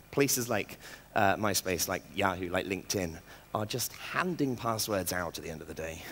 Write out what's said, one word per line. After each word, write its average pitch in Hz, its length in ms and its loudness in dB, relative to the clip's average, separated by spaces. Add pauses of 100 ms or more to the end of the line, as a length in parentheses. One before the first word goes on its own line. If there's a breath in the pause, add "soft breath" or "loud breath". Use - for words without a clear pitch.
(100)
places 135 380 2
like, 104 300 -2 (360 loud breath)
uh, 98 220 8
MySpace, 92 500 2
like 95 160 -2 (140)
Yahoo, 92 340 2
like 90 160 0
LinkedIn, 92 500 -2 (380 loud breath)
are 107 100 0
just 117 280 -2
handing 143 640 0
passwords 107 560 0
out 87 260 -2
at 76 60 -8
the 80 60 -6
end 78 100 -8
of 78 80 -12
the 78 60 -10
day. 80 380 -6